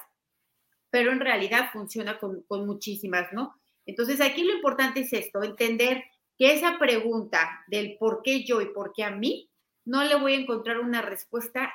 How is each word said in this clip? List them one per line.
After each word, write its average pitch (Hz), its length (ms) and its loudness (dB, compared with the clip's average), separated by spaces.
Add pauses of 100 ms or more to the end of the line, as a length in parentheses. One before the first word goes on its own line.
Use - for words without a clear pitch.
(920)
pero 240 200 4
en 262 80 0
realidad 240 520 2
funciona 208 480 -8
con, 190 240 -8
con 202 220 -6
muchísimas, 202 680 -4
¿no? 254 220 -6 (300)
Entonces, 262 360 -2
aquí 277 220 2
lo 359 100 4
importante 269 480 2
es 254 120 -4
esto, 202 300 -4
entender 233 600 0 (340)
que 269 160 8
esa 339 240 2
pregunta 220 920 0
del 208 320 -4
por 220 240 0
qué 262 200 2
yo 233 180 0
y 196 120 -4
por 196 200 -8
qué 214 100 -4
a 208 80 -2
mí, 214 380 -4 (360)
no 262 180 2
le 294 120 4
voy 269 180 2
a 277 60 2
encontrar 233 400 -2
una 240 220 0
respuesta 226 720 -6